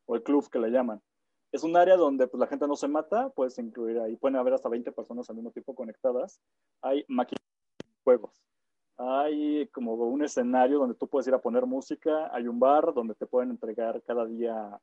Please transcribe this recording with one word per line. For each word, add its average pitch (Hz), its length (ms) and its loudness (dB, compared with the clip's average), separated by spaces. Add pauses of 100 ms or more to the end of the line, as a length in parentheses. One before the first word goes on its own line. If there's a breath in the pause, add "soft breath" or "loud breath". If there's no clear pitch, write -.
o 120 100 -4
el 117 60 -2
club 143 280 2
que - 80 -2
le 113 120 0
llaman. 120 320 0 (500)
Es 139 120 -6
un 165 120 2
área 180 200 8
donde, 139 320 4
pues, - 120 -8
la 123 60 2
gente 143 220 -2
no 143 80 0
se 143 120 -4
mata, 202 420 -2
puedes 127 280 -4
incluir 113 400 -4
ahí, 113 180 -4
pueden 135 200 0
haber 127 180 2
hasta 131 140 -2
veinte 120 240 -4
personas 120 380 -10
al 110 60 -12
mismo 113 160 -12
tiempo 123 220 -12
conectadas. 127 640 -4 (420)
Hay 143 260 0
máquinas 123 320 -2 (400)
de - 140 -20 (100)
juegos. 123 380 2 (560)
Hay 147 680 0
como 117 260 -4
un 120 300 0
escenario 131 540 2
donde 123 160 0
tú - 140 -8
puedes 131 200 0
ir 127 60 4
a 123 80 4
poner 123 240 0
música, 151 680 -4
hay 120 140 -4
un 120 120 -2
bar 147 340 4
donde 113 200 -4
te - 120 -10
pueden 127 240 0
entregar 113 520 -6
cada 120 240 -4
día, 110 560 -6